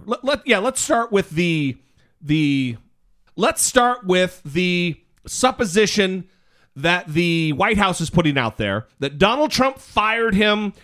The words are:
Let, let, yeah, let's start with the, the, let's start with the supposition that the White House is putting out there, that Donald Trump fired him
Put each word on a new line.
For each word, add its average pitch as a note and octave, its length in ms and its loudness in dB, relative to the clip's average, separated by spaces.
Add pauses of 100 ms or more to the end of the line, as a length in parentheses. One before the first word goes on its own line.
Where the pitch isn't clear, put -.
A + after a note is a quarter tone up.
Let, A#3 180 -6
let, C4+ 240 -2
yeah, A3 100 4
let's B3 240 -2
start A#3 300 0
with G3 200 0
the, D#3 460 0 (420)
the, C#3+ 580 0 (580)
let's B3 260 0
start B3 460 2
with F3+ 360 0
the F3 560 -2 (280)
supposition G3+ 1000 0 (480)
that E3+ 320 -2
the E3 460 0
White G3 240 0
House F#3+ 240 0
is D#3 80 -4
putting D3+ 300 2
out A2+ 180 -4
there, G#2 300 -4 (120)
that C#3 200 -6
Donald A#3+ 320 2
Trump C4 260 0
fired A3 560 -2
him G#3 400 2 (100)